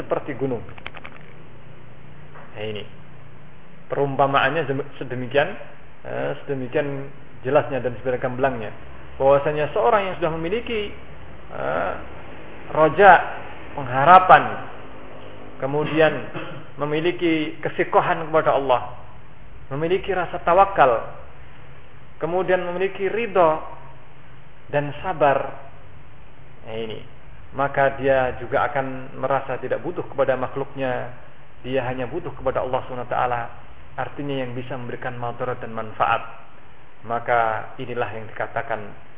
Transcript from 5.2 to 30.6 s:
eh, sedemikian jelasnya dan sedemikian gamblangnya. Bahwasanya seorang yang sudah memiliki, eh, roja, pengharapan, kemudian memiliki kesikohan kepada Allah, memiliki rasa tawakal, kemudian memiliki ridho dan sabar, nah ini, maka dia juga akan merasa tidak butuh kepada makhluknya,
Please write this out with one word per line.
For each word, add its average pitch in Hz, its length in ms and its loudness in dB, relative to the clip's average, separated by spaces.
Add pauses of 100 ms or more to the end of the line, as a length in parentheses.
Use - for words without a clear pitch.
eh, 127 400 -4
sedemikian 139 640 -2 (400)
jelasnya 131 320 4
dan 120 240 -2
sedemikian 123 320 0
gamblangnya. 123 400 0 (420)
Bahwasanya 143 540 4
seorang 214 400 4
yang 180 80 -4
sudah 160 160 0
memiliki, 208 560 -2 (640)
eh, 160 380 -2 (840)
roja, 156 380 10 (640)
pengharapan, 143 680 10 (1160)
kemudian 147 500 4 (640)
memiliki 160 840 0
kesikohan 170 640 2
kepada 151 300 4
Allah, 127 400 2 (720)
memiliki 170 400 0
rasa 180 320 -2
tawakal, 165 640 6 (1120)
kemudian 180 480 2
memiliki 190 400 0
ridho 180 560 4 (1080)
dan 143 220 0 (100)
sabar, 151 540 2 (1120)
nah 110 80 -8
ini, 110 260 -6 (540)
maka 139 480 4
dia 131 400 4
juga 117 240 2
akan 131 560 -4
merasa 131 400 0
tidak 123 240 -2
butuh 175 240 -4
kepada 135 240 2
makhluknya, 127 800 -4 (480)